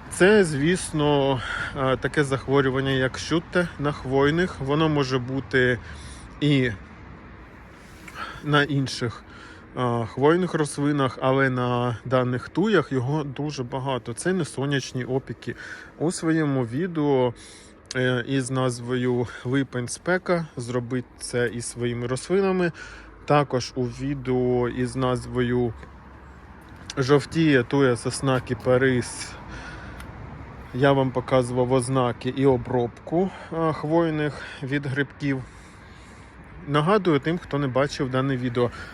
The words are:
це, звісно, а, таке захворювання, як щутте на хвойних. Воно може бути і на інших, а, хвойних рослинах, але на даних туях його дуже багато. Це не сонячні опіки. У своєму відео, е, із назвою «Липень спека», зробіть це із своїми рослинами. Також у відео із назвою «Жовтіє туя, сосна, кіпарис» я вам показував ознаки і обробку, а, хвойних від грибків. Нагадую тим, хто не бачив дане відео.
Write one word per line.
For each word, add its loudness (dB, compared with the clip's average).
це, 8
звісно, 2
а, 2
таке 0
захворювання, 2
як 0
щутте 0
на 0
хвойних. 2
Воно 2
може 2
бути 0
і 4
на 4
інших, -2
а, 0
хвойних 2
рослинах, 0
але 4
на 0
даних 0
туях 2
його 0
дуже -6
багато. -4
Це -2
не 0
сонячні -2
опіки. -4
У 0
своєму 0
відео, 0
е, 2
із -2
назвою 0
«Липень -2
спека», -2
зробіть -4
це -2
із -6
своїми -4
рослинами. 0
Також 2
у -2
відео 0
із -4
назвою 0
«Жовтіє 4
туя, 4
сосна, -2
кіпарис» 0
я 6
вам 4
показував 2
ознаки 0
і 2
обробку, 0
а, 0
хвойних 0
від -2
грибків. -2
Нагадую 4
тим, -2
хто -4
не 0
бачив 0
дане 0
відео. 0